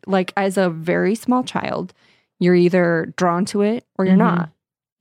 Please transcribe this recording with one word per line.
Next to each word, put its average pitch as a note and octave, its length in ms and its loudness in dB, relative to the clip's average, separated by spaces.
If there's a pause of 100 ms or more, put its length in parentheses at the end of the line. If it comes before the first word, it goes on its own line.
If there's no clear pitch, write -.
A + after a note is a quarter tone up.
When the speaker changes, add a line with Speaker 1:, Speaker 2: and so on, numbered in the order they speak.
Speaker 1:
like, F#3+ 280 -2
as G3 220 -2
a F#3 140 2
very F3 420 -2
small B3 300 -2
child, - 500 -8 (460)
you're F3+ 160 4
either F3 640 2
drawn F3+ 280 0
to G3+ 160 -4
it A3 240 -2 (140)
or F#3+ 60 0
you're F#3 100 4
Speaker 2:
Mm-hmm. F3+ 220 4
Speaker 1:
not. E3+ 120 -6 (520)